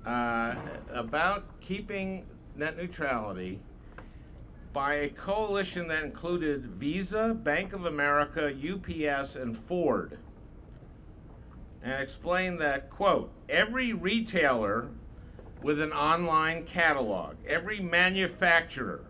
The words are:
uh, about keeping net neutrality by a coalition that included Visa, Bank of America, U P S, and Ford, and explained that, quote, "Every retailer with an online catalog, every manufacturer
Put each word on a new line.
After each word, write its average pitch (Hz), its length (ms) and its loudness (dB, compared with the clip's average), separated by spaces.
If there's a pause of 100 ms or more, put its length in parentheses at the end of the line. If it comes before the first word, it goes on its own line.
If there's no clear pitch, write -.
uh, 117 500 0 (380)
about 156 640 -2
keeping 190 640 -6 (300)
net 156 220 -4
neutrality 107 840 -4 (1120)
by 143 220 2
a 147 160 0
coalition 196 800 -2
that 156 160 0
included 156 600 0 (140)
Visa, 190 560 0
Bank 180 400 0
of 185 120 -6
America, 147 680 4
U 151 240 -4
P 160 300 -2
S, 139 280 0
and 120 220 -4
Ford, 127 640 0 (1600)
and 135 180 -4
explained 180 600 0
that, 143 300 0
quote, 175 420 4 (160)
"Every 226 440 2
retailer 147 960 4 (760)
with 147 180 2
an 156 100 0
online 160 760 4
catalog, 110 680 2 (100)
every 180 360 -2
manufacturer 170 1300 4